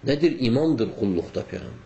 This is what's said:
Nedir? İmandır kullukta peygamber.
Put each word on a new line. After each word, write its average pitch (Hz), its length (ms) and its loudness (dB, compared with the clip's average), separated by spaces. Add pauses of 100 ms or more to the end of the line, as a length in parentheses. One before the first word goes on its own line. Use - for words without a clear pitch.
Nedir? 147 360 2
İmandır 127 480 2 (100)
kullukta 90 460 -2
peygamber. - 300 -10 (120)